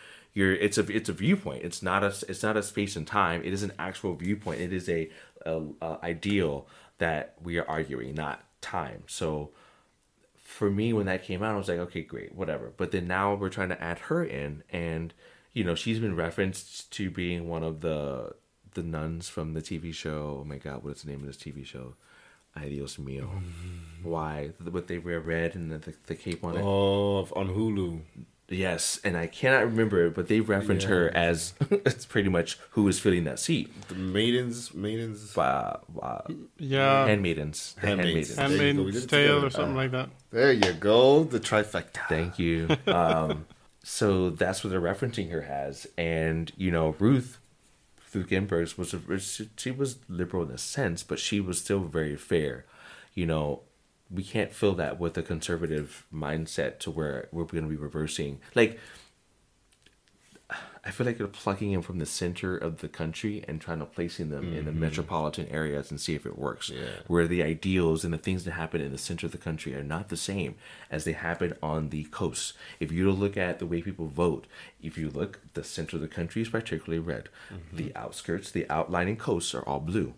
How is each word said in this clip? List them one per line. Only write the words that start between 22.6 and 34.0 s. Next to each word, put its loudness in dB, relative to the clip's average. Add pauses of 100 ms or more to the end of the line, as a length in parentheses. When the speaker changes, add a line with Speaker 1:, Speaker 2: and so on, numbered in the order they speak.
Speaker 1:
Dios -6
mío. -8
Speaker 2:
Mm-hmm. -10
Speaker 1:
Why? -2 (100)
The, -10
what -4
they -4
wear -2
red 0
and -6
the, -6
the, -12 (120)
the -6
cape -6
on -2
it? 0
Speaker 2:
Oh, 4
of, -2
on 0
Hulu. 0 (460)
Speaker 1:
Yes, 0
and 2
I 0
cannot 4
remember 6
it, 0
but -2
they 6
reference 4
her 6
Speaker 2:
Yeah. 2
Speaker 1:
as, 2
<laughs> 2
it's 2
pretty 2
much 2 (140)
who 6
is 4
filling 6
that -2
seat. 0 (160)
Speaker 2:
The -10
maidens, 0